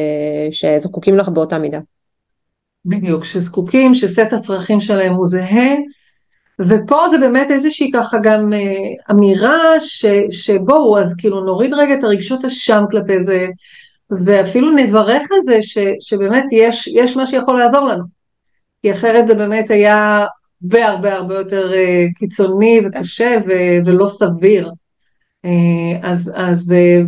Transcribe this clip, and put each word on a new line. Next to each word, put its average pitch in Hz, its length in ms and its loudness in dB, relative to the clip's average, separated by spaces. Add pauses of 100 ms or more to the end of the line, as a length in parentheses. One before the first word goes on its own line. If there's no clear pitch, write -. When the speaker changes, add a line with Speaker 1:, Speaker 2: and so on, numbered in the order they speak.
(520)
Speaker 1:
שזקוקים 165 680 -2
לך 196 120 0
באותה 160 280 -2
מידה. 151 220 -6 (1040)
Speaker 2:
בדיוק, 175 380 -4
שזקוקים, 196 720 -2
שסט 214 380 -2
הצרכים 202 480 -4
שלהם 196 320 -2
הוא 185 120 0
זהה, 196 500 0 (840)
ופה 220 500 2
זה 320 80 4
באמת 269 340 2
איזושהי 277 400 -2
ככה 226 320 -2
גם, 214 300 2
אה, 208 60 -2 (520)
אמירה 226 680 4
ש-, 311 260 -6 (240)
שבואו, 208 680 2
אז 175 180 -2
כאילו 196 260 -2
נוריד 196 300 -2
רגע 285 200 2
את 269 100 -2
הרגשות 226 420 -2
אשם 226 460 0
כלפי 196 320 0
זה, 185 240 -2 (640)
ואפילו 196 600 2
נברך 240 600 2
על 381 100 0
זה 247 200 2
ש-, 208 160 -10 (220)
שבאמת 214 520 -2
יש, 226 360 2
יש 247 300 0
מה 262 100 -2
שיכול 254 320 0
לעזור 262 280 2
לנו. 180 160 -4 (800)
כי 202 100 0
אחרת 226 360 2
זה 220 80 4
באמת 208 340 -2
היה 208 560 2 (360)
הרבה, 220 240 2
הרבה, 196 300 -2
הרבה 185 200 -6
יותר, 190 380 -4
אה, 180 320 2 (100)
קיצוני 202 680 2
וקשה 226 500 -4 (120)
ו-, 180 380 0
ולא 180 200 2
סביר. 185 680 0 (720)
אה, 170 680 0
אז, 175 240 -6
אז, 175 360 -2
אה, 175 360 4